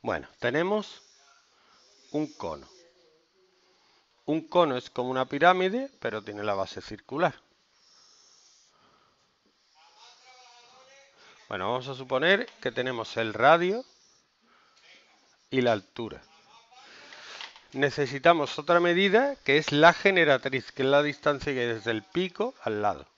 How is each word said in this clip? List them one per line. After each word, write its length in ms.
Bueno, 260
tenemos 640
un 220
cono. 340
Un 220
cono 300
es 120
como 200
una 160
pirámide, 760
pero 240
tiene 200
la 120
base 260
circular. 540
Bueno, 220
vamos 160
a 80
suponer 520
que 100
tenemos 460
el 160
radio 500
y 120
la 120
altura. 480
Necesitamos 840
otra 220
medida, 640
que 140
es 140
la 220
generatriz, 760
que 120
es 60
la 140
distancia 500
que 60
hay 80
desde 240
el 120
pico 500
al 180
lado. 240